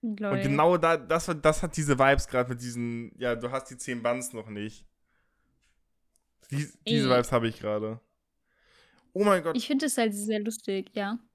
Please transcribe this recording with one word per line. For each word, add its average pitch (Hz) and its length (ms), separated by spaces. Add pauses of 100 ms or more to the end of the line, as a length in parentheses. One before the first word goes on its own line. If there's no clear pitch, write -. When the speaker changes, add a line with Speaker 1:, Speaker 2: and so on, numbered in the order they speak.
Speaker 1:
Lol. 208 300
Speaker 2:
Und - 100
genau 151 360
da, 165 180
das, 160 340 (120)
das 156 200
hat 160 140
diese 143 220
Vibes 135 300
grad 123 200
mit 123 140
diesen, 120 560
„Ja, 123 180
du 120 140
hast 131 200
die 127 60
zehn 123 260
Bans 123 300
noch 113 160
nicht.“ 107 380 (1600)
Die, 139 180 (200)
diese 143 200
Speaker 1:
Ey. - 80
Speaker 2:
Vibes 123 160
hab 117 120
ich 113 160
gerade. 107 400 (1120)
Oh 196 120
mein 190 180
Gott. 165 140
Speaker 1:
Ich 240 100
find 277 160
das 294 160
halt 226 160
sehr 214 260
lustig, 208 540
ja. 208 240 (160)